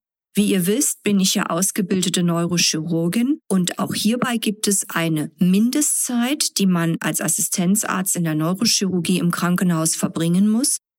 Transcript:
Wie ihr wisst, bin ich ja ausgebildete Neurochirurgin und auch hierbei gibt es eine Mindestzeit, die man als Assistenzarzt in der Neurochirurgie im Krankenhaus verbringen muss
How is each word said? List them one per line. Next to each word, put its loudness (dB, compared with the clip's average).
Wie 2
ihr 2
wisst, 0
bin 2
ich 2
ja 0
ausgebildete -2
Neurochirurgin 0
und 0
auch -4
hierbei 0
gibt -2
es 0
eine -2
Mindestzeit, 0
die 2
man 2
als -4
Assistenzarzt -2
in -2
der -2
Neurochirurgie 0
im 0
Krankenhaus 0
verbringen 0
muss 0